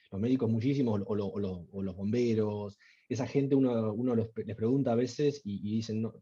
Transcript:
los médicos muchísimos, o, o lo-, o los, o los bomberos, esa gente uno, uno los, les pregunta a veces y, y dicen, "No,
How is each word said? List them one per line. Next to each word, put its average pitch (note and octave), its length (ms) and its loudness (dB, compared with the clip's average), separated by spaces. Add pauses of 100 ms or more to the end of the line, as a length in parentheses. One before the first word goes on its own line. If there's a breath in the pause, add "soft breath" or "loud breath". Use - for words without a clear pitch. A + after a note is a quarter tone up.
(100)
los F#2+ 100 -8
médicos A#2+ 300 2
muchísimos, A#2 500 0
o, G2 60 -4
o G#2 100 -2
lo-, G2+ 120 -2
o G2+ 120 -6
los, F#2 200 -4 (120)
o G2 100 -6
los F#2 140 -6
bomberos, G#2 840 0 (300 soft breath)
esa A#2+ 180 -2
gente C#3 280 2
uno, A#2 400 2
uno B2 200 0
los, A2+ 220 2
les A2+ 200 -8
pregunta B2+ 360 2
a A#2 40 4
veces C#3+ 480 0
y, G2+ 220 -6
y G#2+ 100 0
dicen, A2 260 -2
"No, A2 200 -4